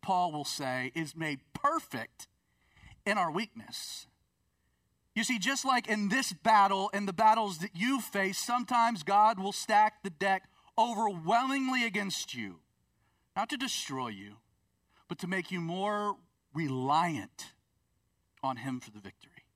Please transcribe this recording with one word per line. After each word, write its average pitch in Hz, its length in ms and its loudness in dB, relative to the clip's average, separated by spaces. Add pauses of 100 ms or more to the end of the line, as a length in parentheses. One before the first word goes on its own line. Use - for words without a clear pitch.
Paul 180 300 0
will 151 120 -6
say, 127 500 -4
is 160 200 -4
made 151 260 -6 (120)
perfect - 720 -4 (800)
in 208 140 0
our 170 120 0
weakness. - 760 -10 (1080)
You 220 100 0
see, 240 140 0
just 262 240 -2
like 254 240 2
in 214 220 0
this 254 240 0
battle, 196 640 4
in 202 100 -2
the 196 80 -2
battles 214 460 4
that - 180 -8
you 247 240 0
face, 196 380 -2
sometimes 233 640 0
God 208 360 6
will 196 140 -4
stack 214 500 2
the 202 60 -8
deck 190 400 0 (300)
overwhelmingly 233 1040 2
against 202 480 -4
you, 101 280 -10 (760)
not 214 140 -4
to 285 80 -6
destroy 135 500 -6
you, 104 300 -12 (680)
but - 120 -8
to - 80 -8
make 180 240 -4
you 180 100 -4
more 196 560 -2 (380)
reliant 143 1000 -2 (880)
on 131 140 -4
him 127 240 -8
for 113 100 -20
the 107 100 -20
victory. - 440 -20 (100)